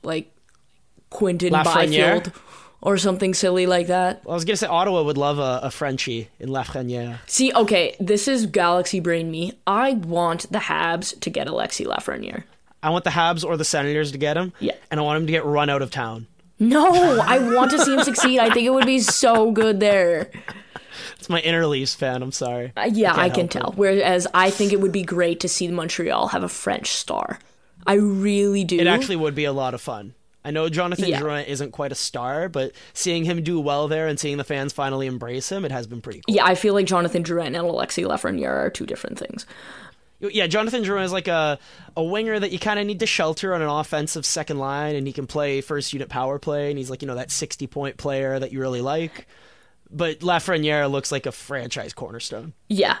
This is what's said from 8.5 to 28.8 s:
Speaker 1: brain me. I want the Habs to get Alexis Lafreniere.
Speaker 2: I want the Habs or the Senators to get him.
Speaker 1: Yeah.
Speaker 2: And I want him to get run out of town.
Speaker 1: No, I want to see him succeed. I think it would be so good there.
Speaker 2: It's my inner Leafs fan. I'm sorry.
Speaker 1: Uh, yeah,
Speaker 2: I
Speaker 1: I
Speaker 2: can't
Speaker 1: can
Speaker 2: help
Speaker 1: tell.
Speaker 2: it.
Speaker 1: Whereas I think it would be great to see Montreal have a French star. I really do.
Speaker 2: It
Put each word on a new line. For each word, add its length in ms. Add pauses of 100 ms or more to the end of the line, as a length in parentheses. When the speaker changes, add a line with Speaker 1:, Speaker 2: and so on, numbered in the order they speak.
Speaker 1:
brain 300
me. 240 (120)
I 280
want 580
the 60
Habs 640
to 100
get 180
Alexis 380
Lafreniere. 580 (380)
Speaker 2:
I 80
want 140
the 60
Habs 320
or 140
the 80
Senators 480
to 60
get 180
him. 240
Speaker 1:
Yeah. 140 (160)
Speaker 2:
And 100
I 20
want 180
him 60
to 60
get 140
run 240
out 100
of 100
town. 360 (320)
Speaker 1:
No, 640
I 160
want 320
to 80
see 160
him 80
succeed. 360
I 120
think 160
it 80
would 100
be 160
so 500
good 300
there. 500 (880)
Speaker 2:
It's 120
my 100
inner 260
Leafs 280
fan. 280
I'm 100
sorry. 440
Speaker 1:
Uh, 160
yeah, 220
Speaker 2:
I 100
Speaker 1:
I 60
Speaker 2:
can't 200
Speaker 1:
can 120
Speaker 2:
help 20
Speaker 1:
tell. 80
Speaker 2:
it. 60
Speaker 1:
Whereas 560
I 160
think 240
it 80
would 100
be 120
great 360
to 80
see 200
Montreal 600
have 160
a 60
French 380
star. 500 (480)
I 80
really 680
do. 140
Speaker 2:
It 80